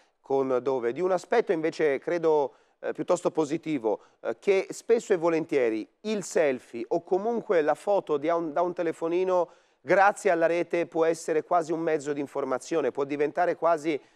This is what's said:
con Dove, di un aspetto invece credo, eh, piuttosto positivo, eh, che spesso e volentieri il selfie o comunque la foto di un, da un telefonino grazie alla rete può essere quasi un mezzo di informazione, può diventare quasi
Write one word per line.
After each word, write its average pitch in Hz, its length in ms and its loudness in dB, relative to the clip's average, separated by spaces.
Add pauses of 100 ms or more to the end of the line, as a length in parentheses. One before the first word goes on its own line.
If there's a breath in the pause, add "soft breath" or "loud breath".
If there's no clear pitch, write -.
(200 soft breath)
con 131 420 0
Dove, 127 300 -2
di 139 100 -6
un 185 100 0
aspetto 185 400 0
invece 160 480 0
credo, 160 560 0 (260 soft breath)
eh, 117 120 -4
piuttosto 170 360 -2
positivo, 143 760 -2 (180 soft breath)
eh, - 160 -4
che 196 300 2
spesso 226 440 0
e 185 40 4
volentieri 156 720 0 (140)
il 214 220 -4
selfie 131 640 -2
o 165 160 -2
comunque 202 580 0
la 151 140 2
foto 185 420 0
di 143 100 -6
un, 170 260 -2
da 175 80 0
un 180 120 0
telefonino 175 800 -2 (280 soft breath)
grazie 190 500 4
alla 165 160 4
rete 170 400 0
può 160 180 0
essere 160 380 0
quasi 170 280 0
un 160 80 -2
mezzo 156 320 -2
di 143 80 -4
informazione, 131 720 -2
può 143 120 -2
diventare 147 520 -2
quasi 160 440 0 (160 loud breath)